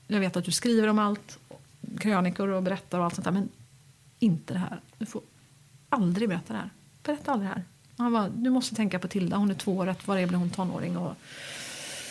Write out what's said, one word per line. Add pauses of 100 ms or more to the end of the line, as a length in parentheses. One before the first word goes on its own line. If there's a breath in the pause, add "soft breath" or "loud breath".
Jag
vet
att
du
skriver
om
allt, (600)
krönikor
och
berättar
och
allt
sånt
där,
men (720)
inte
det
här. (180)
Du
får (680)
aldrig
berätta
det
här. (340)
Berätta
aldrig
det
här." (340)
Och
han
bara,
"Du
måste
tänka
på
Tilda,
hon
är
två
år,
rätt
vad
det
är
blir
hon
tonåring
och, (960 loud breath)